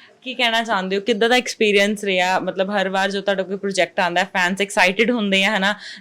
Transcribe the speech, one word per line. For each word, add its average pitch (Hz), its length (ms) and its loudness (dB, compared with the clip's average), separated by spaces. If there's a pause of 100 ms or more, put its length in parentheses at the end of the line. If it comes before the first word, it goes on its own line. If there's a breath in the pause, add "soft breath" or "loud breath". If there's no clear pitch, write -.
(220 soft breath)
ਕੀ 254 120 -10
ਕਹਿਣਾ 233 300 0
ਚਾਹੁੰਦੇ 196 320 -2
ਹੋ, 202 60 -2
ਕਿੱਦਾਂ 226 280 2
ਦਾ 247 60 4
ਐਕਸਪੀਰੀਅੰਸ 208 680 2
ਰਿਹਾ? 185 360 0
ਮਤਲਬ, 185 300 -4
ਹਰ 196 200 0
ਵਾਰ 190 220 -2
ਜੋ 196 100 -6
ਤੁਹਾਡਾ 190 220 -2
ਕੋਈ 185 120 -8
ਪ੍ਰੋਜੈਕਟ 190 440 -2
ਆਉਂਦਾ 175 220 2
ਹੈ, 196 40 0
ਫੈਨਸ 190 360 -2
ਐਕਸਾਈਟਿਡ 202 500 2
ਹੁੰਦੇ 202 320 0
ਆ, 196 80 0
ਹੈ 208 80 0
ਨਾ, 202 160 0 (260 loud breath)